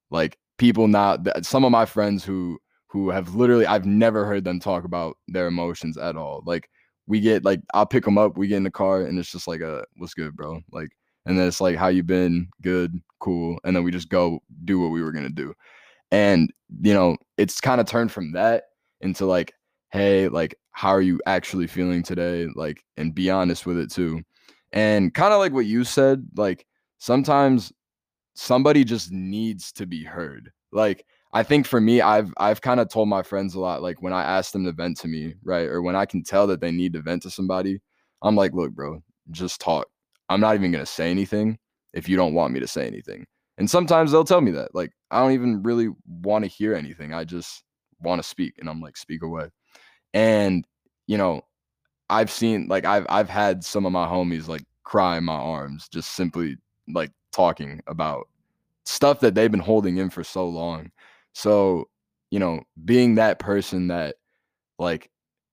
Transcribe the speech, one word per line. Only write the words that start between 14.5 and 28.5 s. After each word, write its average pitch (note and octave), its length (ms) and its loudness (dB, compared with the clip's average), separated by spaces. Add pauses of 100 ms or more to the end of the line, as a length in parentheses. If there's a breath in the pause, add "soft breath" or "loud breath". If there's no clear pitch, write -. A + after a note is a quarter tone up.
do F#2+ 160 0
what E2+ 100 0
we E2 100 -2
were D#2+ 120 -6
gonna C#2+ 160 -8
do. D2+ 240 -10 (580 soft breath)
And, G2+ 400 4 (300)
you G#2 120 6
know, F2+ 240 4 (200)
it's - 240 0
kinda B2+ 240 2
turned A#2 260 0
from E2 220 -8
that A2 320 2 (360)
into, F#2+ 240 -2
like, F2+ 280 0 (380)
"Hey, G2 380 4
like, D#2+ 260 -2 (160)
how - 180 -2
are G2 120 4
you F#2 240 2
actually F2+ 420 -2
feeling F2+ 360 -2
today?" F2 520 -4
Like, D2+ 280 -8 (140)
and D#2 180 -4
be F#2 140 0
honest F#2 360 0
with F2+ 140 -2
it D#2+ 120 -6
too. E2 320 -4 (500 soft breath)
And G#2 400 2
kinda G3+ 240 4
like F#3+ 160 2
what B2+ 120 2
you A#2 200 0
said, C3+ 500 2
like, G2 320 -2 (300)
sometimes C3+ 720 2 (640)
somebody C#3 480 4